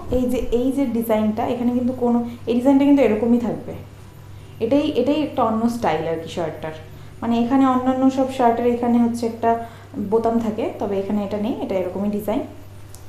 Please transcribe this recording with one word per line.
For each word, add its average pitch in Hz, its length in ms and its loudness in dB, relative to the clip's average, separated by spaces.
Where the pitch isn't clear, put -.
এই 254 100 2
যে, 247 160 0
এই 247 340 0
যে 277 140 0
ডিজাইনটা, 220 580 0
এখানে 240 280 0
কিন্তু 247 220 0
কোনো, 240 360 0
এই 233 60 2
ডিজাইনটা 269 320 4
কিন্তু 277 180 6
এরকমই 226 340 4
থাকবে। 208 360 -4
এটাই, 285 320 2
এটাই 294 300 2
একটা 269 220 0
অন্য 220 260 2
স্টাইল 165 380 0
আর 165 80 -2
কি 160 140 -8
শার্টটার। 156 420 -6
মানে, 233 180 0
এখানে 269 260 4
অন্যান্য 262 460 4
সব 262 220 0
শার্টের 240 340 4
এখানে 240 300 2
হচ্ছে 233 280 2
একটা 233 400 0
বোতাম 226 300 2
থাকে, 226 400 -4
তবে 196 200 -2
এখানে 208 240 -2
এটা 202 140 -4
নেই, 214 240 -2
এটা 202 140 -4
এরকমই 185 340 -2
ডিজাইন। 208 300 -2